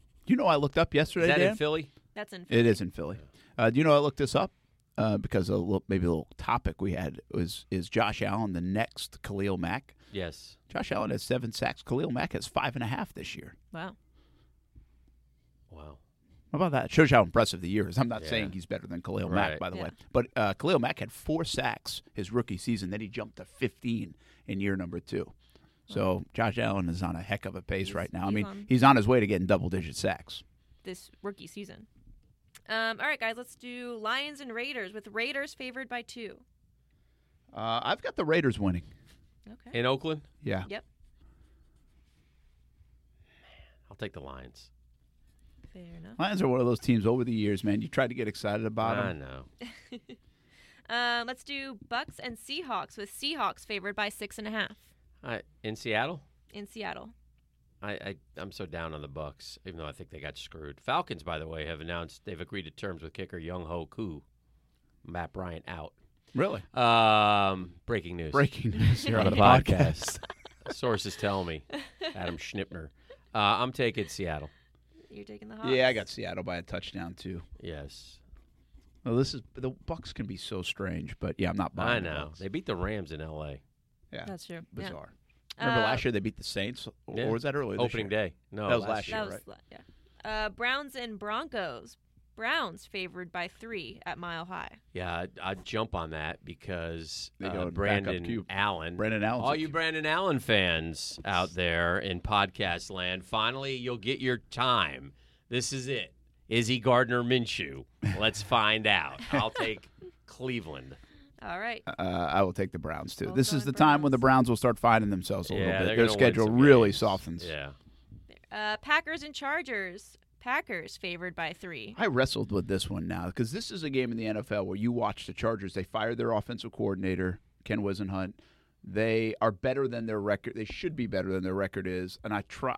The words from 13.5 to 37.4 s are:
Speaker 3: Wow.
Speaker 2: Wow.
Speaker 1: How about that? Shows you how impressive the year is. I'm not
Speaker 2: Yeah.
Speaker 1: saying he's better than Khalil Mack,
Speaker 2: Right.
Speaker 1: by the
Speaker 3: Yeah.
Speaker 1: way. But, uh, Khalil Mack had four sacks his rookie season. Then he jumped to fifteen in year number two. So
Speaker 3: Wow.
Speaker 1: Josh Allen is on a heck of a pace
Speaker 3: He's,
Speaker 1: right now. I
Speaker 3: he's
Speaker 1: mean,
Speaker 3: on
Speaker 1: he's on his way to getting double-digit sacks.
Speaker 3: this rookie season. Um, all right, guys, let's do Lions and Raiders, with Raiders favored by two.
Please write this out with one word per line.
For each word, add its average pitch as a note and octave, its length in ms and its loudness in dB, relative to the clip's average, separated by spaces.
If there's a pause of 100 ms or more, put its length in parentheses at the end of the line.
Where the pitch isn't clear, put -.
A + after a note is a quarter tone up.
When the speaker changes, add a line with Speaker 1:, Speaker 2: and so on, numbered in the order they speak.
Speaker 3:
Wow. F3 240 -10 (1700)
Speaker 2:
Wow. D2+ 280 -18 (540)
Speaker 1:
How D3+ 60 0
about E3+ 160 4
that? B2 180 0
Shows D3+ 180 10
you C3+ 80 10
how A2 60 12
impressive F#2+ 380 4
the F2 80 -2
year G2 200 2
is. F2 80 -2
I'm B2 100 4
not A2+ 160 -4
Speaker 2:
Yeah. D#2 60 -8
Speaker 1:
saying A2 220 0
he's F#2 160 -10
better - 180 -6
than E2+ 160 -8
Khalil F2+ 280 -2
Mack, F#2 220 2
Speaker 2:
Right. D#2 80 -6
Speaker 1:
by F#2 120 -2
the F#2 60 -8
Speaker 3:
Yeah. - 80 -6
Speaker 1:
way. E2 40 -6 (220)
But, B2 240 4
uh, G#2 180 2
Khalil D#3+ 260 2
Mack B2+ 200 0
had - 120 -6
four - 320 -2
sacks - 600 -4 (100)
his F#2+ 180 -6
rookie A2+ 260 0
season. G2 340 -2
Then G#2 100 -6
he A2 60 -8
jumped G#2+ 300 -8
to F#2 80 -14
fifteen A#2 720 -4 (300)
in G2 160 -4
year G2 140 2
number F2 240 -4
two. - 340 -4 (540)
So F#2+ 300 2
Speaker 3:
Wow. F#2 80 -6 (100)
Speaker 1:
Josh A2+ 240 2
Allen G2 300 2
is F2 120 -2
on E2+ 140 -2
a E2 80 -6
heck G2+ 220 -4
of F2+ 100 -8
a F#2 80 -10
pace F#2+ 240 -2
Speaker 3:
He's, - 80 -8
Speaker 1:
right F2 180 -4
now. F2 100 -4
I - 20 -2
Speaker 3:
he's G2 100 0
Speaker 1:
mean, G#2 100 0
Speaker 3:
on G2+ 240 -12
Speaker 1:
he's B2+ 140 6
on C#3 140 10
his G#2 100 4
way B2 120 8
to G#2+ 60 4
getting F#2 220 2
double-digit F2+ 480 0
sacks. - 480 -6 (400)
Speaker 3:
this - 260 -14 (140)
rookie G3 240 -10
season. - 400 -16 (800)
Um, A3+ 300 -2
all B3+ 80 -2
right, D4 120 -2
guys, A3+ 180 -2
let's B3 180 -16
do B3 420 -10
Lions C4+ 440 -4
and B3 120 -10
Raiders, A#3 400 -6
with G#3+ 140 -12
Raiders C#4 460 -4
favored B3+ 360 -10
by B3 120 -6
two. A#3 420 -14 (1120)